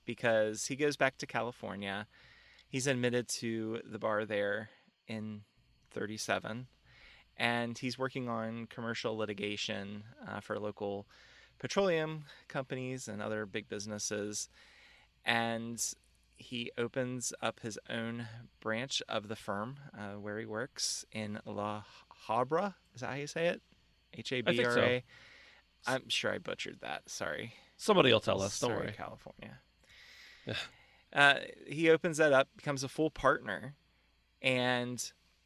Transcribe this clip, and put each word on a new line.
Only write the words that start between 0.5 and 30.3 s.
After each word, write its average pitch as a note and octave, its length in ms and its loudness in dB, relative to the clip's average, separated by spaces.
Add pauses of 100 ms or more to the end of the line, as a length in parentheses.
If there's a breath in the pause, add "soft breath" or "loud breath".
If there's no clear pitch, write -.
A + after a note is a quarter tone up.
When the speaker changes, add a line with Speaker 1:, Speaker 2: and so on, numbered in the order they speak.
Speaker 1:
he C3+ 100 -4
goes D3 220 2
back C3+ 180 2
to - 100 -8
California. G2+ 800 -4 (640 soft breath)
He's C3 180 -2
admitted B2 420 2
to A2+ 540 -2
the A2 160 -10
bar A2 280 0
there G#2 420 0 (400 soft breath)
in G#2+ 320 -6 (500)
thirty-seven, A2 760 -4 (720 soft breath)
and A#2+ 400 0
he's B2 200 -4
working B2+ 300 -2
on A2+ 380 -4
commercial A2+ 500 -4
litigation, G#2 880 -4 (240)
uh, G#2 120 -6
for G#2 180 -4
local G2+ 480 -4 (520 soft breath)
petroleum D#3 680 0 (200 loud breath)
companies C3 600 -6
and G#2 140 -6
other G#2+ 240 -2
big G2+ 240 -8
businesses. G#2 800 -4 (720 soft breath)
And A#2 580 0 (540)
he A#2 400 -8
opens B2 640 -2
up A#2 200 -2
his A2 180 -8 (100)
own A#2 380 -6 (340)
branch A2+ 480 -2
of G#2+ 200 -2
the A2 80 -6
firm, A2 400 -4 (220)
uh, G2+ 220 -8
where G#2 180 -6
he A2+ 60 -6
works - 680 -4
in G#2 360 -6
La G#2 380 -4 (440 loud breath)
Habra. D3 460 0 (200)
Is A#2+ 60 -16
that B2 80 -4
how C3 80 -4
you C#3+ 100 -6
say E3 200 0
it? F3+ 160 0 (500)
H - 180 -10
A B2+ 120 2
B A2+ 200 4
R B2 160 4
A? A#2+ 40 6
Speaker 2:
I A#2+ 60 6
think B2 160 2
so. - 40 -20 (760 soft breath)
Speaker 1:
I'm B2+ 240 0
sure A2 240 0
I G2 60 -4
butchered - 440 -8
that. - 280 -6
Sorry. - 440 -4 (220 soft breath)
Speaker 2:
Somebody E3 360 8
will A2 80 10
tell G2 200 4
us. G2 200 0
Don't B2 100 2
Speaker 1:
Sorry, G2+ 160 -2
Speaker 2:
worry. G#2+ 100 -6
Speaker 1:
California. - 640 -14 (880 loud breath)